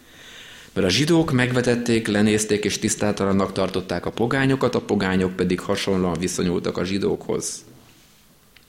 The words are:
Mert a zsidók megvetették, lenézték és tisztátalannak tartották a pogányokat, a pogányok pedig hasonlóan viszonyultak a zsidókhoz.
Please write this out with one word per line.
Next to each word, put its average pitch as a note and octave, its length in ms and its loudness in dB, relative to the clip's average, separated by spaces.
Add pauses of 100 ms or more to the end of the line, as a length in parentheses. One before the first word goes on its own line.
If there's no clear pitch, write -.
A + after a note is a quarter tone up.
(720)
Mert F#2+ 140 0
a F2+ 40 2
zsidók D#3 420 2
megvetették, A#2+ 760 2
lenézték G#2+ 580 2
és F#2+ 140 -2
tisztátalannak G2 760 0
tartották F#2 540 -2
a - 40 -6
pogányokat, C3+ 640 2
a G#2 60 0
pogányok F#2+ 560 0
pedig F2+ 240 0
hasonlóan F#2 580 0
viszonyultak F2+ 580 -2
a F2+ 80 -2
zsidókhoz. F#2 800 -4 (1040)